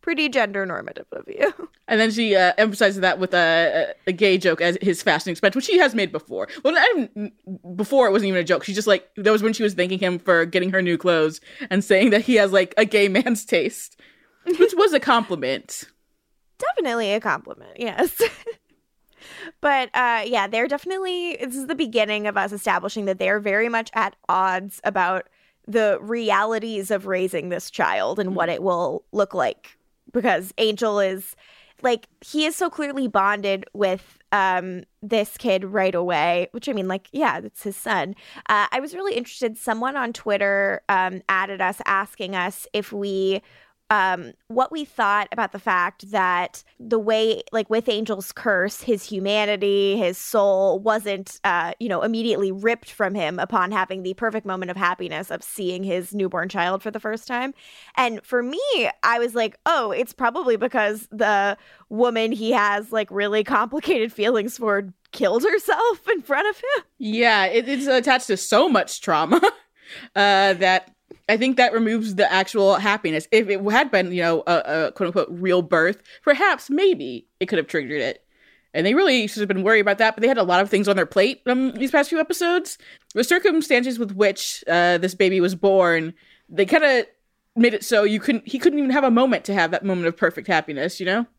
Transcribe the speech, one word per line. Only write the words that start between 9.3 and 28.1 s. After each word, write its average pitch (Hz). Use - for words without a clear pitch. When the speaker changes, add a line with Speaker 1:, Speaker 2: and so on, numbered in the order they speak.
Speaker 2:
when 220
she 214
was 214
thanking 180
him 180
for 170
getting 180
her 190
new 175
clothes 165
and 190
saying 208
that 208
he 247
has, 202
like, 185
a 220
gay 202
man's 233
taste, -
which 359
was 381
a 285
compliment. 175
<laughs> -
Speaker 1:
Definitely 240
a 214
compliment, -
yes. 233
<laughs> -
But, 277
uh, 233
yeah, 220
they're 226
definitely, 359
this 254
is 269
the 311
beginning 214
of 208
us 196
establishing 202
that 190
they're 196
very 208
much 226
at 202
odds 185
about 185
the 214
realities 214
of 202
raising 185
this 170
child 117